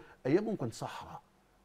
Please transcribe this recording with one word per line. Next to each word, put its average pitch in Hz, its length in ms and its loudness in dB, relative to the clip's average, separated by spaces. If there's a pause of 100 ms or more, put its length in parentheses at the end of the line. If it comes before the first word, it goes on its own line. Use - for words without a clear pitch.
(260)
أيامهم 196 300 4
كان 123 140 -2
صحراء، - 500 -8 (440)